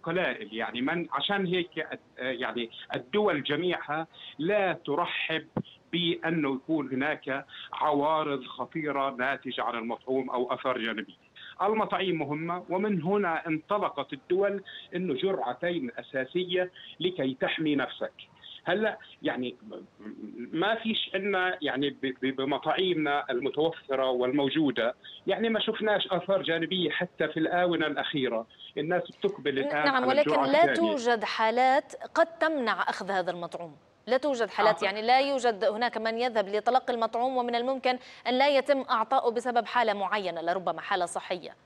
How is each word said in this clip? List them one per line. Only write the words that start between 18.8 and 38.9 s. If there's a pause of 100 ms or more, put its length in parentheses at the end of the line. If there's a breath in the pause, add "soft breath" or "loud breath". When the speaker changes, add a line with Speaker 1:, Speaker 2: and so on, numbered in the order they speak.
Speaker 1:
يعني، (840)
ما
فيش
عنا،
يعني،
ب-،
ب-،
بمطاعيمنا
المتوفرة
والموجودة، (320 loud breath)
يعني،
ما
شفناش
آثار
جانبية
حتى
في
الآونة
الأخيرة. (300 loud breath)
الناس
بتقبل
الآن
Speaker 2:
نعم،
Speaker 1:
على
Speaker 2:
ولكن
Speaker 1:
الجرعة
Speaker 2:
لا
Speaker 1:
الثانية.
Speaker 2:
توجد
حالات (200)
قد (100)
تمنع
أخذ
هذا
المطعوم. (320)
لا
توجد
حالات،
Speaker 1:
آه.
Speaker 2:
يعني،
لا
يوجد
هناك
من
يذهب
لتلقي
المطعوم
ومن
الممكن (300 loud breath)
أن
لا
يتم
أعطائه